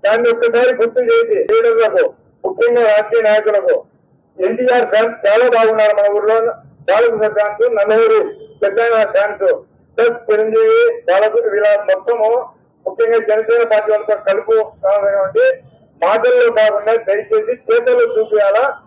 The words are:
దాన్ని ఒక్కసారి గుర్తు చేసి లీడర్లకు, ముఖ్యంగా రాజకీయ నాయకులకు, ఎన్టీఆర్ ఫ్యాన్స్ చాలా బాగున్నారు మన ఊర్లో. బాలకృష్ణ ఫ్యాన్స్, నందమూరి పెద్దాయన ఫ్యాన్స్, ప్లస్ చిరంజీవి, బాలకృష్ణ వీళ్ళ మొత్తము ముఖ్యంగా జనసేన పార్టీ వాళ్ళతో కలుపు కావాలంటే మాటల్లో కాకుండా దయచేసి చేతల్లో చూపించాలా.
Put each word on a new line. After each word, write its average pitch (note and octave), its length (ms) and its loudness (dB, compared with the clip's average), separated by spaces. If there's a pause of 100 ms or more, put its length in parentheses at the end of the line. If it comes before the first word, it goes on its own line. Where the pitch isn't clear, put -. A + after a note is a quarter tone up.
దాన్ని A3+ 240 0
ఒక్కసారి A#3 460 0
గుర్తు A#3 240 -2
చేసి A#3 360 0
లీడర్లకు, A3+ 760 0 (320)
ముఖ్యంగా - 380 0
రాజకీయ G#3+ 380 0
నాయకులకు, G#3+ 640 0 (580)
ఎన్టీఆర్ A#3+ 520 0
ఫ్యాన్స్ A3+ 320 -2
చాలా A#3 220 2
బాగున్నారు A3 460 2
మన G3+ 200 0
ఊర్లో. A3 380 0 (360)
బాలకృష్ణ G#3+ 440 0
ఫ్యాన్స్, G#3 380 -2
నందమూరి G#3+ 760 0 (160)
పెద్దాయన A3 480 0
ఫ్యాన్స్, G3 440 0 (420)
ప్లస్ A#3 340 -2
చిరంజీవి, A3 720 2
బాలకృష్ణ G#3+ 480 0
వీళ్ళ G#3 320 0
మొత్తము A3+ 680 -2 (380)
ముఖ్యంగా A3+ 300 0
జనసేన A3 500 0
పార్టీ G#3+ 240 0
వాళ్ళతో G#3 240 -2
కలుపు G#3 360 -4 (320)
కావాలంటే G3+ 800 0 (420)
మాటల్లో A#3 460 2
కాకుండా G#3+ 440 0
దయచేసి G#3+ 560 -4
చేతల్లో A#3+ 680 -2
చూపించాలా. G#3+ 680 0